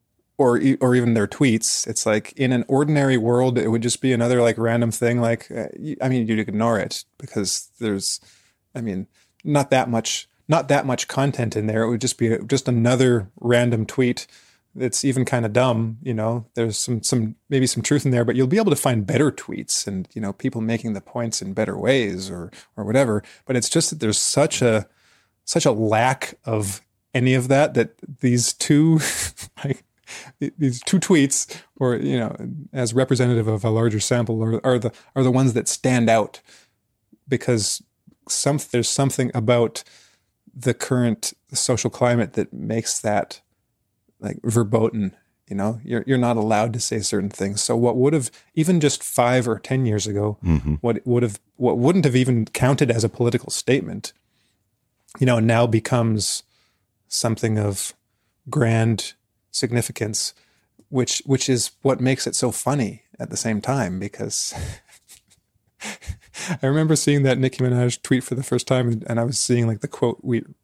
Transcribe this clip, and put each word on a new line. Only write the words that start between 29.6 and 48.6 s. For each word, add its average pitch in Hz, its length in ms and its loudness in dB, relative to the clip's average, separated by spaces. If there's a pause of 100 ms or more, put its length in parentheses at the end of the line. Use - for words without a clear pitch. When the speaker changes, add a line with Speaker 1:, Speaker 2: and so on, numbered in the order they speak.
Speaker 1:
like, 139 180 -6 (560)
th-, 139 180 -4
these 131 240 0
two - 180 2
tweets, - 600 2 (180)
or, 123 180 0
you 135 240 -2
know, 107 160 -4 (360)
as 120 220 -4
representative 123 540 2
of 107 180 0
a 110 60 0
larger 110 280 2
sample, 113 440 0
are, 113 220 -2
are 127 140 4
the, 110 120 -4 (240)
are 135 80 2
the 127 80 4
ones 127 220 4
that 110 140 -2
stand 123 440 2
out 110 300 2 (840)
because 120 540 -2 (480)
some, 143 300 -4 (120)
there's 120 180 -2
something 135 440 -2
about 120 500 0 (720)
the 123 200 -2
current 120 580 -2 (200)
social 123 360 -2
climate 120 440 0
that - 200 -4
makes 110 460 -6
that, - 420 -2 (800)
like, 104 240 -8
verboten. 110 720 0 (320)
You 101 80 -8
know, 107 280 -4
you're, 120 220 -4
you're 135 120 2
not 120 200 2
allowed 110 360 0
to 117 60 -6
say 113 200 -4
certain 101 300 -2
things. 98 340 -4
So 117 140 -2
what 120 180 2
would 131 180 2
have, 135 160 -2 (240)
even 165 280 2